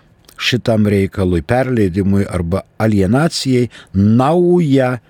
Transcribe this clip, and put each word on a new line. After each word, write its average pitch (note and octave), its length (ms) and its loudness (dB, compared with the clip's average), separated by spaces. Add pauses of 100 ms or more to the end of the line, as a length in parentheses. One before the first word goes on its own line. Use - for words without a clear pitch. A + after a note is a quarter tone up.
(360)
šitam A2 520 -2
reikalui, F#2+ 560 0
perleidimui G2+ 800 0
arba F2 400 -4 (100)
alienacijai, A#2+ 920 0 (200)
naują C3+ 1080 2 (160)